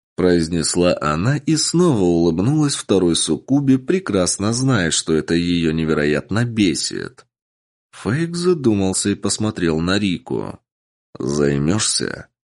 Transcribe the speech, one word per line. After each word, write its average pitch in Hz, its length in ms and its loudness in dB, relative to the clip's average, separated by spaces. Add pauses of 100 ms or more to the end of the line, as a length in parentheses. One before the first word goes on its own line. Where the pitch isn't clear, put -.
(160)
произнесла 87 840 2
она 85 380 0
и 156 180 -2
снова 156 460 2
улыбнулась 90 720 2
второй 90 420 2
суккубе, 131 640 0
прекрасно 113 760 -2
зная, 117 360 0
что - 240 -2
это 78 220 0
её 85 360 0
невероятно 78 760 -2
бесит. 82 840 -4 (640)
Фейк 165 440 -4
задумался 117 760 2
и 98 40 -2
посмотрел 95 680 -2
на 92 180 0
Рику. 80 580 -4 (600)
«Займёшься?» 71 1120 -2 (220)